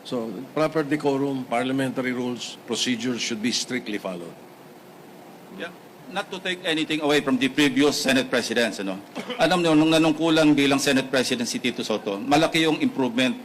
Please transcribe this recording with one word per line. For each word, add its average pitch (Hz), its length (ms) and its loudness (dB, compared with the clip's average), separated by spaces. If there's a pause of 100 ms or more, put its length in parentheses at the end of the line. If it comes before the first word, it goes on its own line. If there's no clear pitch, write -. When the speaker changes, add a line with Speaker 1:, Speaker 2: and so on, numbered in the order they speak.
Speaker 1:
So, 113 300 -6 (240)
proper 156 260 0
decorum, 139 640 -2
parliamentary 127 680 -2
rules, 123 540 -6
procedures 120 560 -2
should 113 200 -6
be 113 120 -2
strictly 120 480 -6
followed. 87 340 -10 (1200)
Speaker 2:
Yeah. 175 120 -10 (380)
Not 196 240 -6
to 190 80 -8
take 180 240 -6
anything 156 400 -2
away 147 160 4
from 131 160 0
the 127 160 0
previous 139 480 4
Senate 127 320 0
presidents, 117 480 0
ano? 95 160 -6 (400)
Alam 165 240 2
niyo, 165 160 4
nung 156 160 6
nanungkulan 160 640 4
bilang 139 240 4
Senate 131 320 0
President 123 320 0
si 117 160 -4
Tito 120 240 -4
Soto, 104 320 -2
malaki 156 480 2
yung 156 160 2
improvement 127 640 0